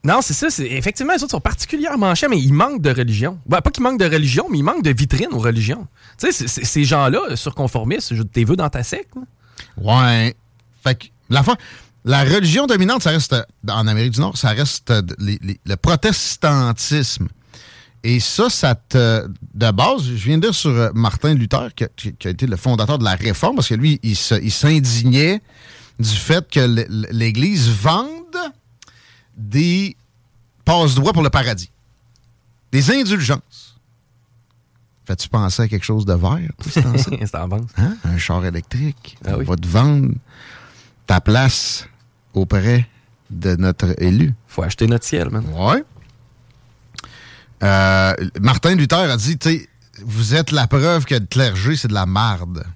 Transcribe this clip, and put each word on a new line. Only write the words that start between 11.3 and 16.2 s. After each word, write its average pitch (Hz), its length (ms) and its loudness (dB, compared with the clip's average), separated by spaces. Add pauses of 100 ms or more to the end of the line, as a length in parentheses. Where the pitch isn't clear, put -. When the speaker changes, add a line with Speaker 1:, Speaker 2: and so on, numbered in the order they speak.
Speaker 2:
fin, 240 140 2 (480)
la 139 180 4
religion 185 440 4
dominante, 185 360 2
ça 165 60 2
reste, 151 260 0 (320)
en 107 200 0
Amérique 110 260 0
du 117 80 0
Nord, 185 160 -2
ça 117 140 0
reste, 127 400 -2
euh, 107 100 4 (180)
les, 101 220 -4
les, 95 240 -8
le 98 100 -2
protestantisme. 143 1500 0 (760)